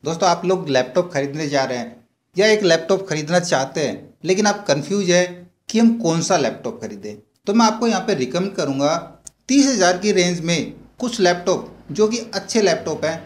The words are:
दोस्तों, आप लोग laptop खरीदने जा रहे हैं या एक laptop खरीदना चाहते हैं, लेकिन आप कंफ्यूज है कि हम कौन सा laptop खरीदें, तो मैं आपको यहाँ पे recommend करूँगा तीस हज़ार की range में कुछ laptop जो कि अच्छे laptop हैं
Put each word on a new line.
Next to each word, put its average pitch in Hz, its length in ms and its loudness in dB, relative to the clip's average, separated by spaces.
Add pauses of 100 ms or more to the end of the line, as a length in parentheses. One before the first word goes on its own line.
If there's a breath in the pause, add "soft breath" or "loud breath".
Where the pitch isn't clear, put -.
दोस्तों, 165 240 0
आप 175 160 2
लोग 180 240 0
laptop 143 440 0
खरीदने 143 360 -4
जा 135 160 0
रहे 123 140 -6
हैं 113 180 -10 (400)
या 196 100 4
एक 214 160 4
laptop 185 460 2
खरीदना 156 320 0
चाहते 147 400 -2
हैं, 113 340 -6 (100)
लेकिन 190 220 2
आप 202 200 0
कंफ्यूज 185 440 0
है 175 140 4 (460)
कि 220 80 2
हम 226 220 6
कौन 165 220 0
सा 180 140 2
laptop 120 440 -2
खरीदें, 104 360 -12 (300)
तो - 80 -2
मैं 233 120 4
आपको 226 200 0
यहाँ 202 160 0
पे 202 120 0
recommend 170 400 -4
करूँगा 143 420 -2 (520)
तीस 277 180 4
हज़ार 185 320 2
की 202 140 0
range 180 280 2
में 160 320 -2 (280)
कुछ 240 200 -6
laptop 175 680 0
जो 208 180 2
कि 233 100 -2 (160)
अच्छे 196 280 -2
laptop 160 420 -2
हैं 160 220 -4